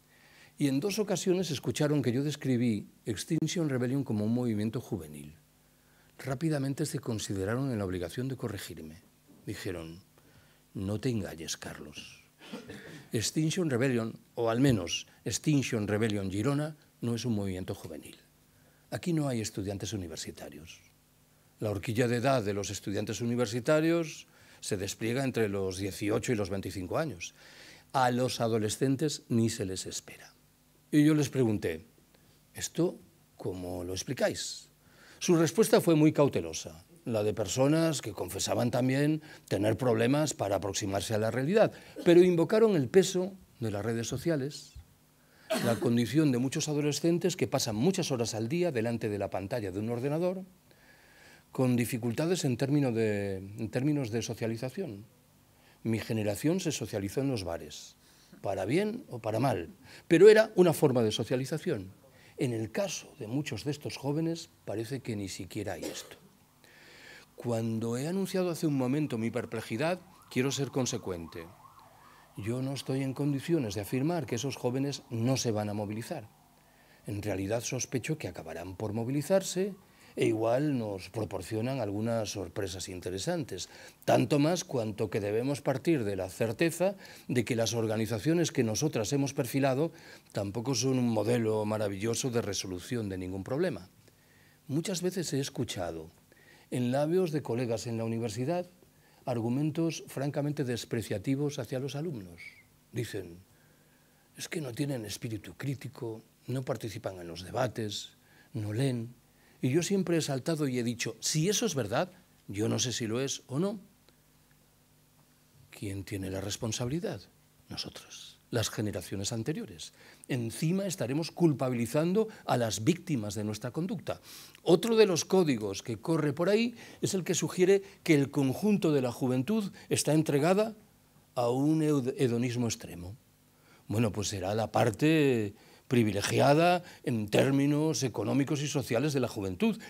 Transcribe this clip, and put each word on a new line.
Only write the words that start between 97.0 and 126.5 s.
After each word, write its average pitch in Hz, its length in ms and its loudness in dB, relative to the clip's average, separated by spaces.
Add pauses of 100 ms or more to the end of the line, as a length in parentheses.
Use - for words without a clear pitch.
de 151 100 -2
colegas 117 460 -2
en 113 100 -4
la 113 80 -2
universidad 120 640 -4 (560)
argumentos 139 800 0
francamente 143 560 -2
despreciativos 123 960 -2
hacia 127 200 -6
los 131 160 -6
alumnos. 113 460 -8 (500)
Dicen, 95 460 -6 (1000)
"Es - 120 -10
que 175 120 -6
no 127 120 -6
tienen 127 320 -2
espíritu 101 500 -8
crítico, 117 680 -8 (240)
no 127 160 -4
participan 110 560 -6
en 87 80 -10
los 85 160 -10
debates, 107 760 -4 (360)
no 107 200 -4
leen". 123 400 -2 (480)
Y 131 80 2
yo 165 140 4
siempre 180 340 2
he 151 40 2
saltado 147 460 -2
y 123 120 0
he 120 40 0
dicho, 117 360 -2
"Si 156 300 2
eso 208 160 2
es 170 100 0
verdad, 123 360 0 (360)
yo 104 200 -2
no 117 120 0
sé 117 140 -2
si 117 120 -4
lo 113 160 -2
es 135 260 -6
o 131 120 -4
no". 196 200 -2 (1900)
¿Quién 98 340 -6
tiene 95 280 -6
la 95 100 -4
responsabilidad? 123 800 -4 (480)
Nosotros, - 680 -14 (100)
las 117 200 -2
generaciones 101 600 -6
anteriores. 151 640 -8 (340)
Encima 156 580 -2
estaremos 147 460 -2
culpabilizando 151 960 2 (180)
a 135 120 2
las 110 260 0
víctimas 120 500 0
de 107 120 -4
nuestra 107 260 -4
conducta. 160 480 -4 (420)
Otro 220 360 4
de 220 80 10
los 180 180 2
códigos 117 580 2
que 113 160 -6
corre 151 360 0
por 175 160 2
ahí 233 260 4 (260)